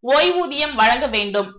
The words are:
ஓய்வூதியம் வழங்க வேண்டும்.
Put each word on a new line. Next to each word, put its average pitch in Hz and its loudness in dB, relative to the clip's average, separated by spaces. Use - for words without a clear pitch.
ஓய்வூதியம் 302 0
வழங்க 233 2
வேண்டும். 208 -2